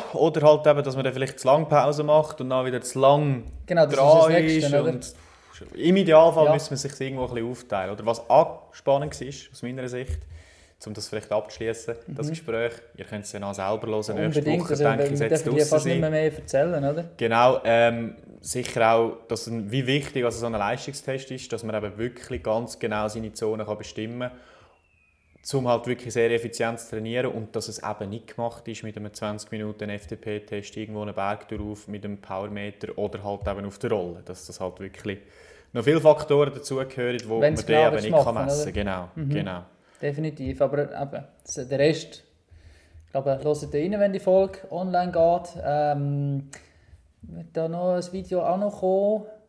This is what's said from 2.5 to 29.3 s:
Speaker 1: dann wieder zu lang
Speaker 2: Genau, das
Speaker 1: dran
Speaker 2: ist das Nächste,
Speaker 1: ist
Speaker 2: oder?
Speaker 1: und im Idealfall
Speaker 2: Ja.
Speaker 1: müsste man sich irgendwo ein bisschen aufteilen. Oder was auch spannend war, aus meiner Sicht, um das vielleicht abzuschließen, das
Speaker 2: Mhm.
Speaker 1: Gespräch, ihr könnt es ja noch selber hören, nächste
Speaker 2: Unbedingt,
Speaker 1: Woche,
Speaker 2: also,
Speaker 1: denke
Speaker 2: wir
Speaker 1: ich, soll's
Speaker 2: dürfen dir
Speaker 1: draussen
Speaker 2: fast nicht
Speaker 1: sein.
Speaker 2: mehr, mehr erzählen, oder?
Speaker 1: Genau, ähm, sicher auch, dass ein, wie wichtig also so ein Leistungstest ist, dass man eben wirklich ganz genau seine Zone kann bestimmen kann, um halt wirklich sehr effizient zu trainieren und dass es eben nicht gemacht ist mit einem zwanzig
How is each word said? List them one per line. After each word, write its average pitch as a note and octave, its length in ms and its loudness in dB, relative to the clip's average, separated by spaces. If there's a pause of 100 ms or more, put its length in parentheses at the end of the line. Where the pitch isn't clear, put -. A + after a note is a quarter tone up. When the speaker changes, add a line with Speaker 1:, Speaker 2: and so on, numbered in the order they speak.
Speaker 1:
dann C3 140 0
wieder B2+ 160 -2
zu - 200 -8
lang C#3 440 6 (220)
Speaker 2:
Genau, E3 200 4
das C#3 80 0
Speaker 1:
dran C3+ 220 6
Speaker 2:
ist E3 60 10
das D#3+ 60 8
Nächste, D#3+ 380 4
Speaker 1:
ist C#3+ 80 2
Speaker 2:
oder? C#3+ 160 2
Speaker 1:
und B2 240 -8 (600)
im F3 200 4
Idealfall D#3+ 500 8
Speaker 2:
Ja. D3+ 60 6
Speaker 1:
müsste D3+ 180 -2
man C3+ 80 -4
sich C#3 220 -8
irgendwo C3 260 -6
ein A#2+ 80 -8
bisschen A#2 160 -4
aufteilen. G2 420 -4
Oder G#2+ 140 -12
was A#2 240 -2
auch - 420 4
spannend C#3+ 480 -2
war, B2+ 80 -10
aus - 340 -18
meiner B2+ 260 -8
Sicht, B2 320 -8 (680)
um G#2+ 80 -10
das G2+ 140 -10
vielleicht G#2+ 240 -8
abzuschließen, A2 640 -4 (100)
das C#3 200 -8
Speaker 2:
Mhm. D#3 40 -6
Speaker 1:
Gespräch, A#2 420 -4 (240)
ihr F#2+ 80 -14
könnt G#2 200 -10
es - 80 -14
ja G2+ 80 -10
noch G2+ 140 -6
selber G#2 340 -4
hören, G#2+ 100 -2
nächste G#2+ 140 -4 (260)
Speaker 2:
Unbedingt, D3+ 240 0
Speaker 1:
Woche, D#3 80 -6
Speaker 2:
also, C#3+ 140 2
Speaker 1:
denke A2+ 140 4
Speaker 2:
wir C#3+ 120 0
Speaker 1:
ich, C#3+ 80 -2
soll's A2+ 120 0
Speaker 2:
dürfen D#3+ 140 2
dir A#2+ 140 -2
Speaker 1:
draussen D3 120 4
Speaker 2:
fast D#3 160 2
nicht E3 80 0
Speaker 1:
sein. E3+ 60 0
Speaker 2:
mehr, D#3 100 0
mehr D#3 280 2
erzählen, C#3+ 460 0
oder? D3+ 200 -2 (120)
Speaker 1:
Genau, A#2+ 480 6
ähm, A#2 520 4 (240)
sicher A#2 540 2
auch, A#2 220 2 (100)
dass A2+ 220 -6
ein, A2 240 -6
wie C3 160 0
wichtig C#3 360 0
also A2+ 140 -2
so A#2 80 -4
ein A#2 60 -4
Leistungstest C3+ 800 -6
ist, B2+ 200 -12
dass A2+ 120 -6
man A2 100 -6
eben G#2 240 -6
wirklich B2 460 -8
ganz A#2 340 -4
genau G#2+ 300 -2
seine A2 240 -10
Zone G#2+ 320 -4
kann G#2 120 -6
bestimmen A#2 540 -10
kann, - 1300 -14
um B2 80 -2
halt A#2+ 200 0
wirklich A#2+ 260 -6
sehr A#2 180 4
effizient A#2 480 -2
zu - 120 -18
trainieren A#2 420 -4
und A2 240 -10
dass A2 120 -6
es G#2 140 -12
eben G#2 280 -8
nicht A2+ 260 -14
gemacht A#2 320 -8
ist A2 160 -12
mit G#2+ 120 -12
einem G#2+ 160 -12
zwanzig G#2+ 380 -8